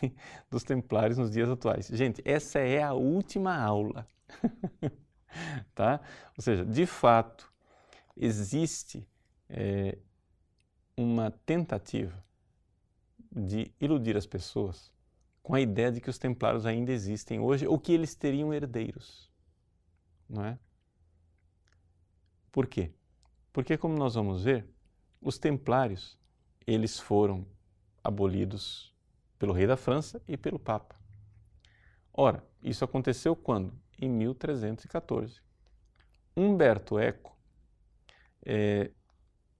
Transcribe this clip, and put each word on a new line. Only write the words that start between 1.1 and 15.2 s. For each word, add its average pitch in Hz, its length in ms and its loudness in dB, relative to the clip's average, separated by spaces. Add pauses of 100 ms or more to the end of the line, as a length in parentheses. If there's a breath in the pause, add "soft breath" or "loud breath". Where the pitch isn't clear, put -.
nos 120 140 0
dias 117 180 2
atuais? 117 400 -2
Gente, 117 360 0
essa 147 340 0
é 135 240 2
a 147 100 0
última 180 640 0
aula, 107 500 -2 (220)
<laughs> - 1500 -8
tá? 117 240 2 (380 loud breath)
Ou 110 60 -12
seja, 98 200 2
de 113 220 2
fato, - 640 4 (640 soft breath)
existe, 107 920 -2 (400)
é, 98 480 -2 (1000)
uma 117 360 0
tentativa 107 920 -4 (1080)
de 104 480 -4
iludir 135 340 2
as 101 120 0
pessoas - 680 -6 (540)